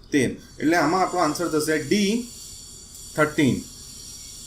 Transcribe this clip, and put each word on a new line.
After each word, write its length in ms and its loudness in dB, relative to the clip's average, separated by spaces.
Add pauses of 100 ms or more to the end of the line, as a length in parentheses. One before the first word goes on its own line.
(120)
તેર. 180 4 (300)
એટલે 240 4
આમાં 220 4
આપણો 180 2
આન્સર 320 0
થશે 320 2
ડી 240 4 (1040)
થર્ટીન. 420 4 (880)